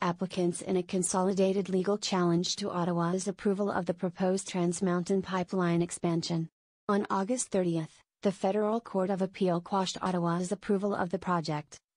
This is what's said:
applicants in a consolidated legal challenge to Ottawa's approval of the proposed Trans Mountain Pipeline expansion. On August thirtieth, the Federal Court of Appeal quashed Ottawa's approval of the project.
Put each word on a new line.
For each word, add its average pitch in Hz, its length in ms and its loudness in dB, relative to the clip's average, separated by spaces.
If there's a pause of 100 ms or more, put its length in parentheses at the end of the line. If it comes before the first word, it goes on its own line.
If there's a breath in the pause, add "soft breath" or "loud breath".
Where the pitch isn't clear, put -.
applicants 175 580 0
in 190 160 0
a 180 60 2
consolidated 190 880 0
legal 185 260 2
challenge 175 600 2
to 202 140 -4
Ottawa's 175 560 0
approval 202 440 0
of 180 160 -2
the 180 80 0
proposed 185 520 -2
Trans 175 360 0
Mountain 185 400 2
Pipeline 175 580 0
expansion. 165 680 -2 (360)
On 208 220 2
August 202 400 -2
thirtieth, 170 540 0 (180)
the 202 100 2
Federal 208 480 0
Court 190 300 -2
of 190 140 -2
Appeal 185 400 0
quashed 190 400 -2
Ottawa's 180 500 0
approval 202 420 0
of 190 140 -2
the 185 100 -2
project. 160 600 -2 (180)